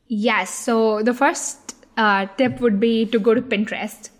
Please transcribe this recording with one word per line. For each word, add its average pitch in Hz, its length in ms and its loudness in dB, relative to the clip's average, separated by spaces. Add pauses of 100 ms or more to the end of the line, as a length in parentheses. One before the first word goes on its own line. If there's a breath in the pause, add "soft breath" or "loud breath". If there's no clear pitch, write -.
Yes. 208 420 -2
So 220 540 0
the 240 100 2
first, - 600 -2 (220)
uh, 202 280 2 (120)
tip 254 240 0
would 214 180 2
be 226 260 2
to 226 140 0
go 220 160 4
to 254 80 0
Pinterest, 214 680 -6 (100)